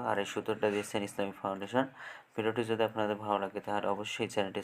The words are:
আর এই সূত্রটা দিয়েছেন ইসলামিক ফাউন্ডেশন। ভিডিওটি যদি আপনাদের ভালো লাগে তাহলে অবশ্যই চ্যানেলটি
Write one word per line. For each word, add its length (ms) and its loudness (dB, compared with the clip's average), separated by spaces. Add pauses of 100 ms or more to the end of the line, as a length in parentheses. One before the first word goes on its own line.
আর 120 4
এই 120 0
সূত্রটা 400 0
দিয়েছেন 320 0
ইসলামিক 360 -2
ফাউন্ডেশন। 460 0 (480)
ভিডিওটি 320 2
যদি 200 2
আপনাদের 320 2
ভালো 220 2
লাগে 220 -2
তাহলে 280 -2
অবশ্যই 400 -2
চ্যানেলটি 360 0